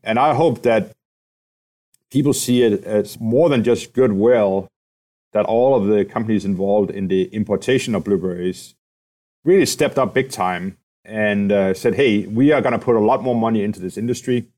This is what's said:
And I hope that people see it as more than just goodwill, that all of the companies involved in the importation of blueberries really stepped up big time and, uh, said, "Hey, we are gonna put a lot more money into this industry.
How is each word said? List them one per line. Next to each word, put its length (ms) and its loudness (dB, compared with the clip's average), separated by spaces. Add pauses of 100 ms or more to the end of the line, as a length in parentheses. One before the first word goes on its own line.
And 160 -2
I 160 2
hope 280 0
that 280 0 (1200)
people 220 0
see 300 0
it 220 2
as 360 -4
more 280 2
than 140 2
just 300 -2
goodwill, 760 2 (640)
that 140 0
all 300 2
of 100 0
the 180 2
companies 400 -4
involved 460 0
in 180 -6
the 160 0 (100)
importation 600 -2
of 80 -2
blueberries 720 -4 (680)
really 220 4
stepped 320 -2
up 160 -2
big 160 -2
time 480 -6 (260)
and, 480 0
uh, 220 2
said, 200 -2
"Hey, 320 0
we 240 2
are 100 4
gonna 180 0
put 180 0
a 40 2
lot 220 2
more 140 -2
money 260 0
into 180 -6
this 160 -8
industry. 500 -4 (120)